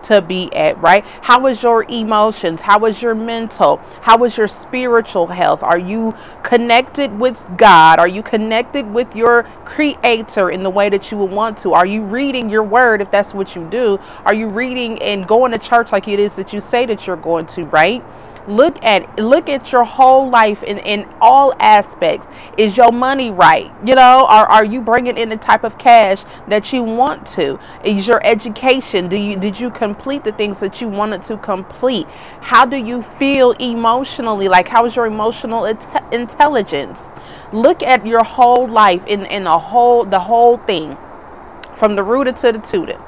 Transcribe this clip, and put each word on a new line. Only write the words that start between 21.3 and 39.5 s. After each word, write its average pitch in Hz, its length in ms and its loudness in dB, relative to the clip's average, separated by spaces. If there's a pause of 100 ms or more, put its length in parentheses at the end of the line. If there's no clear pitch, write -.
aspects. 202 680 2 (300)
Is 208 220 0
your 240 120 8
money 254 400 -2
right? 165 400 2 (140)
You 262 100 2
know, 262 320 8
are, 214 200 6
are 214 180 6
you 220 160 -6
bringing 240 380 -2
in 226 100 -4
the 220 80 -8
type 220 280 0
of 220 120 -6
cash 214 480 4 (220)
that 208 260 -2
you 254 100 -2
want 240 440 -4
to? 139 340 -6 (240)
Is 196 220 -2
your 240 180 0
education, 226 840 -2
do 196 100 -4
you, 202 180 -6
did 196 240 -6
you 247 100 -6
complete 269 540 -8
the 214 80 -6
things 208 280 -6
that 196 200 -8
you 233 80 -8
wanted 202 360 -6
to 220 120 -10
complete? 202 680 -6 (340)
How 247 240 4
do 269 140 -4
you 240 240 -8
feel 269 480 0 (100)
emotionally? 233 880 -4
Like, 185 180 2
how 233 200 0
is 233 100 -6
your 240 100 -2
emotional 220 580 -6
inte-, - 460 -6
intelligence? 233 920 -4 (480)
Look 269 300 -2
at 233 240 -2
your 226 180 2
whole 247 420 2
life 208 400 2
in, 202 200 -6
in 196 180 -8
the 170 140 2